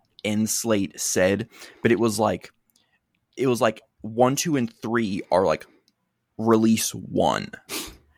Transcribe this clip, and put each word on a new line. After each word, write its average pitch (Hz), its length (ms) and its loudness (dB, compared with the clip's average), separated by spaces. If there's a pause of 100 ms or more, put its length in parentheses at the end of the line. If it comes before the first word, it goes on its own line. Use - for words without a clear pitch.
(240)
end 107 260 0
slate 104 500 -2
said, 101 480 0 (340)
but 117 100 4
it 95 80 4
was 110 180 0
like, 104 340 -2 (840)
it 131 100 -2
was 120 140 0
like 113 200 0 (200)
one, 123 360 0
two, 156 200 -2
and 117 160 -2 (100)
three 110 480 -2
are, 92 140 4
like, 78 220 0 (720)
release 110 540 2
one, 76 600 -2 (640)